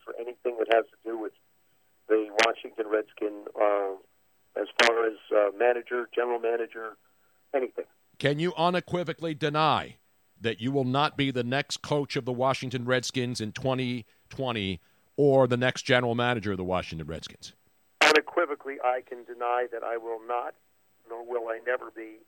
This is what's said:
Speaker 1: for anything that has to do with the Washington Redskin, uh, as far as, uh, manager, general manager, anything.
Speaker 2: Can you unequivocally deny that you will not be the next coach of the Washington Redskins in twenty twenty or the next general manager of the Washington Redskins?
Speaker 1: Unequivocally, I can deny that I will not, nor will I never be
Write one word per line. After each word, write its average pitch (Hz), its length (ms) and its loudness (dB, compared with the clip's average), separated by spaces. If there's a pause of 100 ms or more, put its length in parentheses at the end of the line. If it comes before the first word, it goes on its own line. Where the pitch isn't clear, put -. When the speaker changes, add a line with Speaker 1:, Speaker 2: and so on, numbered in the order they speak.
Speaker 1:
for - 160 -12
anything 120 400 -6
that 110 140 0
has 113 120 6
to - 240 -14
do 117 80 -4
with 107 140 -8 (760)
the 107 180 4 (180)
Washington 113 420 -2
Redskin, 104 580 -2 (140)
uh, 101 340 2 (640)
as 104 80 -4 (140)
far 117 240 4
as, 110 80 0 (180)
uh, 104 240 4
manager, 120 600 0
general 120 240 -2
manager, 113 580 -4 (560)
anything. 123 320 -4 (320)
Speaker 2:
Can 147 220 0
you 170 180 0
unequivocally 165 800 -2
deny 147 600 2 (440)
that 110 180 -2
you 120 120 -2
will 139 120 2
not 135 320 0
be 135 140 0
the 123 140 0
next 131 400 -4
coach 143 320 -2
of 131 100 -4
the 127 80 -2
Washington 127 520 -2
Redskins 123 540 0
in 107 120 -4
twenty 127 540 -2 (240)
twenty 110 500 -4 (360)
or 135 320 8
the 123 100 2
next 127 260 0
general 123 320 2
manager 120 360 0
of 95 60 -2
the 92 60 -4
Washington 82 440 -4
Redskins? - 460 -12 (480)
Speaker 1:
Unequivocally, 151 800 2
I 127 240 2
can 120 180 -12
deny 120 460 -2
that 113 120 -8
I 113 140 -4
will 113 300 -8
not, 120 280 -4 (520)
nor 117 160 -12
will 117 260 -4
I 113 180 -4
never 120 240 -2
be 110 240 -14 (120)